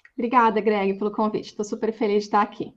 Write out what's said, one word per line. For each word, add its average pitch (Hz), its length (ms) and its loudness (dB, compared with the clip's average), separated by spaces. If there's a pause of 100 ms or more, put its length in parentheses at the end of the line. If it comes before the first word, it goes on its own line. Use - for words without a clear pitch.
(120)
Obrigada, 226 480 2
Greg, 196 380 0
pelo 208 120 -2
convite. 214 460 -4
Tô 208 80 -4
super 220 300 -4
feliz 208 300 0
de 208 40 -12
estar 208 140 2
aqui. - 340 -8